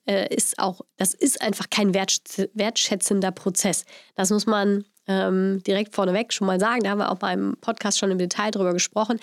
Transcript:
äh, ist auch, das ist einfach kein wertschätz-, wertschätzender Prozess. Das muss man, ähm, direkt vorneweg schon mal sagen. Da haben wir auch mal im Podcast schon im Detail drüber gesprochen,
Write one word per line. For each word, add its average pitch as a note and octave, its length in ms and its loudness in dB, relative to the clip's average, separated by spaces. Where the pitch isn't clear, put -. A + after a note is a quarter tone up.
äh, G3 260 0
ist - 280 -2
auch, F#3 220 -2
das F#3+ 180 0
ist - 260 0
einfach G3+ 300 -4
kein G3+ 240 2
wertschätz-, - 580 -2
wertschätzender G3+ 800 0
Prozess. F#3 520 -2
Das F#3+ 160 0
muss G#3 160 2
man, G3+ 400 2
ähm, F#3+ 640 0
direkt G3+ 260 0
vorneweg G3 380 0
schon G3 160 0
mal F#3 140 2
sagen. A3+ 220 2
Da G3 80 0
haben G#3 80 0
wir - 120 0
auch F#3 80 -4
mal F#3+ 140 -2
im G3 260 -2
Podcast A3 400 -2
schon G3 120 2
im F#3 60 0
Detail G3 340 -2
drüber F#3+ 200 0
gesprochen, G#3+ 520 0